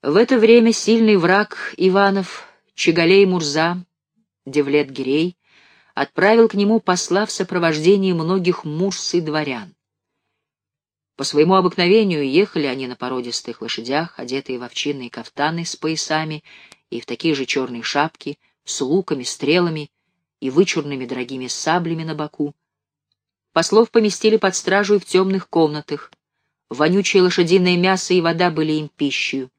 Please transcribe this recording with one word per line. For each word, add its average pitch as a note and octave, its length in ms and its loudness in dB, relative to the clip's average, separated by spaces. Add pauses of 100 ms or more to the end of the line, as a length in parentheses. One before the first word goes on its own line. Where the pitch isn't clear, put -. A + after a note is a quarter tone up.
В D3 120 0
это A#3 220 4
время A3+ 360 6
сильный A3 420 4
враг F#3+ 600 0
Иванов, G3 720 0 (280)
Чигалей E3+ 500 4
Мурза, E3+ 580 -2 (600)
Девлет-Гирей, C#3 920 -2 (600)
отправил G#3+ 520 4
к A3 60 -2
нему G3+ 260 2
посла F#3 460 -2
в - 60 -14
сопровождении F3+ 840 0
многих E3+ 500 -2
мурс F3 520 -6
и F3 60 0
дворян. C#3+ 520 -6 (1400)
По - 80 -10
своему E3 320 2
обыкновению F3+ 760 2
ехали D#3+ 380 0
они C3 180 -6
на B2 100 -10
породистых A#2+ 680 -8
лошадях, A#2 560 -6
одетые B2+ 400 -8
в B2 40 -12
овчинные C3 460 -8
кафтаны D#3+ 560 -6
с - 100 -10
поясами D#3 680 -6 (480)
и A#2 100 -10
в - 60 -18
такие D#3 260 -2
же C3+ 120 -4
черные B2 360 -6
шапки, D3 560 -6 (280)
с - 160 -10
луками, C#3+ 420 -2
стрелами D#3 640 -2 (500)
и C3 120 -6
вычурными C#3+ 560 0
дорогими B2+ 400 -8
саблями E3 560 -4
на D#3 100 -8
боку. D3+ 400 -8 (1000)
Послов G#3 380 2
поместили G#3+ 480 2
под F#3+ 180 0
стражу G3+ 400 0
и G3 40 2
в - 60 -8
темных F#3+ 440 0
комнатах. D3+ 640 -2 (580)
Вонючее F3+ 540 2
лошадиное F3+ 540 2
мясо F#3 360 0
и F3+ 80 4
вода E3+ 300 0
были D#3 220 -2
им D3+ 160 -6
пищей. C3+ 680 -4